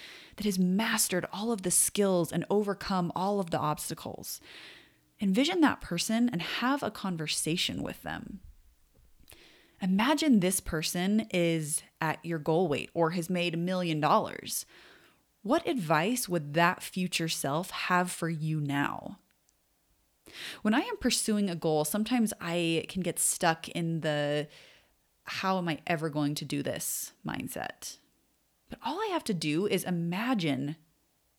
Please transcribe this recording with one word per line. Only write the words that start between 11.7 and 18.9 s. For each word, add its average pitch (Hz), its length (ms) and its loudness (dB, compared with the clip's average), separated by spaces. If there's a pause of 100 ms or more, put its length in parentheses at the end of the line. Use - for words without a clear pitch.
at 156 240 -2
your 165 140 -4
goal 160 300 2
weight 143 260 -2
or 165 160 4
has 175 200 -4
made 175 240 0
a 165 40 -2
million 175 420 0
dollars. 151 680 0 (760)
What 285 260 0
advice 185 600 2
would 151 260 -2
that 170 280 4
future 175 460 -2
self 156 420 -2
have 180 400 2
for - 180 -4
you 156 320 0
now? 139 580 -2 (1400)